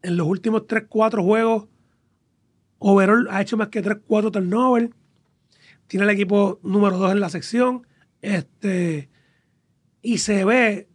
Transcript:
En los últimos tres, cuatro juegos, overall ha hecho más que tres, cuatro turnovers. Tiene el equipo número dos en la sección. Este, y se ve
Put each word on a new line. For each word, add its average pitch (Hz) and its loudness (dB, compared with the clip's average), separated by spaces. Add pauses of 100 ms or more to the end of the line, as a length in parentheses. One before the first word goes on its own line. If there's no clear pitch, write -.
En 175 -2
los 170 0
últimos 214 -2
tres, 220 -4
cuatro 220 0
juegos, 220 2 (1120)
overall 196 4
ha 190 -4
hecho 202 -4
más 214 -2
que 214 -6
tres, 208 -4
cuatro 214 0
turnovers. 233 0 (960)
Tiene 196 -2
el 208 2
equipo 202 0
número 196 0
dos 190 2
en 202 0
la 185 -2
sección. 247 -4 (340)
Este, 175 -4 (920)
y 226 -2
se 202 0
ve 220 0